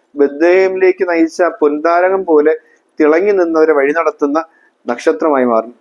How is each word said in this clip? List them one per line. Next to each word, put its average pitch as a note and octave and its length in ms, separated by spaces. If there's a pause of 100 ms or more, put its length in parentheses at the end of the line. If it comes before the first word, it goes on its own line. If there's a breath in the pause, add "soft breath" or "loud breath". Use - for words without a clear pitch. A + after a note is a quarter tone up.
(160)
ബത്ലഹേമിലേക്ക് F3+ 920
നയിച്ച E3 340
പൊൻതാരകം E3+ 800
പോലെ D#3 320 (440 soft breath)
തിളങ്ങി E3 320
നിന്നവരെ D#3+ 400
വഴി C#3+ 200
നടത്തുന്ന D#3 520 (420 soft breath)
നക്ഷത്രമായി C#3+ 580
മാറും, A#2 360